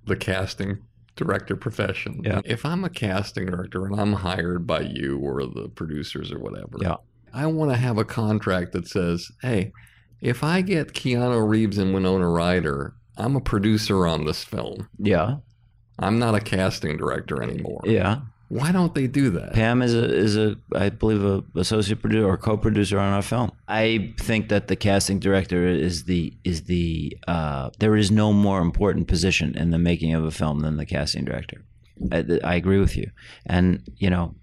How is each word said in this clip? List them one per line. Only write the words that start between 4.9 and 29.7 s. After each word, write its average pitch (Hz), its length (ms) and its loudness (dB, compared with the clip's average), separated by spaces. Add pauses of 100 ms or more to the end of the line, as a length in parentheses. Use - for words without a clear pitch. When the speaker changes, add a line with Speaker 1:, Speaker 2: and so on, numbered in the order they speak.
Speaker 1:
or 67 260 -4
the 57 300 -10
producers 73 560 -8
or - 80 -10
whatever, - 420 -12
Speaker 2:
Yeah. 87 140 0 (380)
Speaker 1:
I 135 120 -2
wanna 156 300 2
have 120 220 2
a 110 80 2
contract 104 680 0
that 87 160 -4
says, 87 420 -2 (120)
"Hey, 113 300 -2 (480)
if - 240 -2
I 170 180 2
get 185 320 -2
Keanu 120 540 0
Reeves 107 300 2
and 95 160 2
Winona 92 360 2
Ryder, 85 680 0 (220)
I'm 123 180 0
a 131 60 0
producer 107 680 2
on 80 180 0
this 82 180 -4
film." 78 540 -8
Speaker 2:
Yeah. 101 400 2 (600)
Speaker 1:
I'm 104 180 0
not 117 160 2
a 104 60 4
casting 95 580 -2
director 67 460 -4
anymore. - 400 -6
Speaker 2:
Yeah. 104 380 2 (280)
Speaker 1:
Why 135 240 0
don't 175 200 2
they 135 140 0
do 135 220 2
that? 69 240 -4
Speaker 2:
Pam 117 280 2
is 120 140 2
a, 117 80 2
is 104 320 2
a, 107 220 2 (180)
I 98 140 2
believe, 107 340 0
a 98 180 2 (160)
associate 104 440 0
producer 110 260 2
or 92 80 4
co-producer 104 640 2
on 98 140 2
our 101 80 2
film. 117 320 -2 (160)
I 110 480 0
think 110 320 0
that 101 180 2
the 95 80 0
casting 98 440 2
director 90 460 2
is 87 380 0
the, 87 300 0 (100)
is 85 200 -2
the, 82 540 -2 (120)
uh, 73 400 -2 (100)
there 107 160 4
is 104 160 4
no 107 220 4
more 101 260 4
important 90 480 2
position 85 500 0
in 85 120 0
the 82 100 2